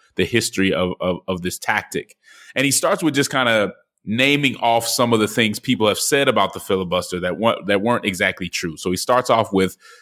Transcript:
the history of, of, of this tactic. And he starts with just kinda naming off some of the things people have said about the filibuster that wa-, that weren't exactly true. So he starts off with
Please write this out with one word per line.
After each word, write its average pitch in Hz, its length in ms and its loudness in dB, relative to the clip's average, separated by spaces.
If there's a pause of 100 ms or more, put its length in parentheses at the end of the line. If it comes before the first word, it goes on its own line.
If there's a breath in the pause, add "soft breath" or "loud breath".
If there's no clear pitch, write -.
(140)
the - 100 0
history 98 480 0
of, 90 280 -2
of, - 260 -2
of 90 160 -6
this 90 160 -8
tactic. - 580 -4 (380 loud breath)
And 135 100 0
he 139 60 2
starts 180 320 0
with 151 120 2
just 139 160 0
kinda 117 420 2 (320)
naming 135 540 2
off 117 280 2
some 120 260 0
of 113 60 6
the 107 100 2
things 107 300 0
people 107 300 0
have 98 100 2
said 139 300 0
about 104 260 2
the 92 60 -10
filibuster 90 600 -2
that 90 160 -4
wa-, 113 300 0
that 98 160 2
weren't 117 240 -2
exactly 95 420 -2
true. 80 280 -8
So 92 140 -4
he 90 60 0
starts 127 320 0
off 113 240 2
with 95 240 2 (240 loud breath)